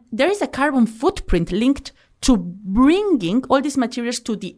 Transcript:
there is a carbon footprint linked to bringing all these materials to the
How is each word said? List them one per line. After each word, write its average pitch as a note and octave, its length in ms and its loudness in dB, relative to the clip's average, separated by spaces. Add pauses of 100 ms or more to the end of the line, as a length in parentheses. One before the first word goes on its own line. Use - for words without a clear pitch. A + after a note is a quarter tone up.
(100)
there B3+ 200 0
is G4+ 100 -2
a D4 60 0
carbon C4+ 400 2
footprint G3+ 680 -2
linked A#3+ 400 -2 (300)
to B3 160 4
bringing A3 1040 0
all C4+ 160 2
these C#4+ 160 -4
materials A#3+ 440 -4
to A3 160 -6
the - 220 -12